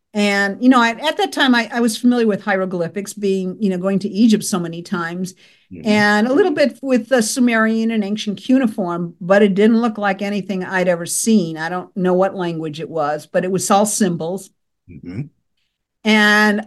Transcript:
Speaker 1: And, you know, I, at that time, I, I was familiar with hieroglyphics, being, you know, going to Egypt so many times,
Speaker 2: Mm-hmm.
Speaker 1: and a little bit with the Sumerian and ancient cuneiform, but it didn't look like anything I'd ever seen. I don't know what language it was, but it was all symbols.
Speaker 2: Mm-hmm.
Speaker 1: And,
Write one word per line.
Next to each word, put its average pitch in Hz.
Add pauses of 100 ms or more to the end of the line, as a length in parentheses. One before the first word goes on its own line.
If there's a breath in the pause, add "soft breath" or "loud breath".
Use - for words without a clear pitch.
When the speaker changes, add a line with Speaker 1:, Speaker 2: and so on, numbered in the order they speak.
(120)
Speaker 1:
And, 202
you 247
know, 254
I, 233
at 294
that 403
time, 269
I, -
I 240
was 226
familiar 247
with 196
hieroglyphics, 190
being, 190
you 202
know, 185
going 190
to 202
Egypt 214
so 180
many 170
times, 175 (380 soft breath)
Speaker 2:
Mm-hmm. -
Speaker 1:
and 208
a 254
little 359
bit 294
with 262
the 254
Sumerian 226
and 220
ancient 208
cuneiform, 180
but 190
it 202
didn't 220
look 226
like 196
anything 202
I'd 180
ever 170
seen. 175
I 160
don't 180
know 185
what 190
language 160
it 135
was, 151
but 185
it 190
was 180
all 208
symbols. 180 (400)
Speaker 2:
Mm-hmm. 87 (840)
Speaker 1:
And, 214